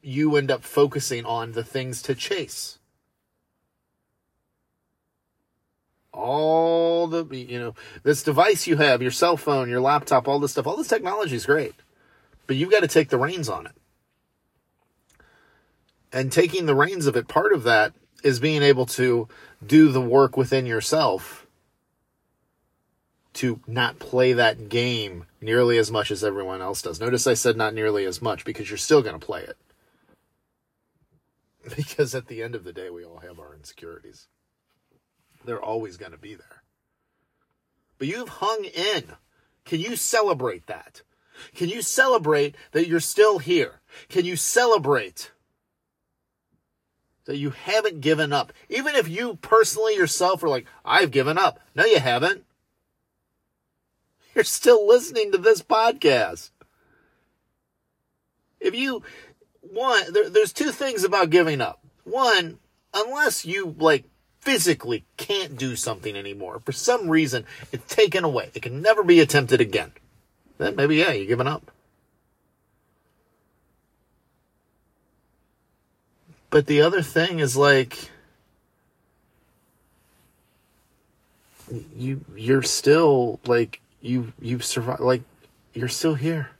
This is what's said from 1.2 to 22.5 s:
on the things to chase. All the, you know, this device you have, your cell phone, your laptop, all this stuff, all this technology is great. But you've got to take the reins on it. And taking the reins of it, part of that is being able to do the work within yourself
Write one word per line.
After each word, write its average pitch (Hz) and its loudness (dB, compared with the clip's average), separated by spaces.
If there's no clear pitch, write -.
on 113 -6
the 113 -6
things 127 -8
to 135 -4
chase. - -8
All 165 0
the, 165 -4
you 123 -10
know, 120 -10
this 143 0
device 170 2
you 165 2
have, 135 4
your 127 -2
cell 170 2
phone, 135 -2
your 123 -2
laptop, 139 0
all 143 0
this 143 -4
stuff, 131 -4
all 175 -4
this 311 -8
technology 190 -2
is 107 -8
great. 143 0
But 135 -2
you've 170 -2
got 208 6
to 170 0
take 156 2
the 131 0
reins 151 -4
on 90 -10
it. - -20
And 131 -4
taking 175 2
the 147 2
reins 160 0
of 135 0
it, 117 -2
part 202 2
of 147 0
that 110 2
is 127 2
being 151 0
able 131 4
to 120 -2
do 151 8
the 131 0
work 131 4
within 131 0
yourself 117 -2